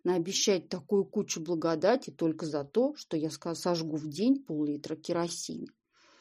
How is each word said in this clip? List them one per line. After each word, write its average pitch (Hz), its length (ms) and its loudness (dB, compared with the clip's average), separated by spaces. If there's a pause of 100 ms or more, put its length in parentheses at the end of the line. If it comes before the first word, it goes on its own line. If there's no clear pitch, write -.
наобещать 180 640 2
такую 190 360 0
кучу 185 360 -4
благодати 165 680 2
только 160 340 0
за 147 180 -2
то, 254 320 2
что - 200 -6
я 156 140 0
ска-, 165 260 -6
сожгу 165 400 0
в 156 120 -6
день 226 360 2
пол-литра 147 520 -4
керосина. 170 720 -4 (540)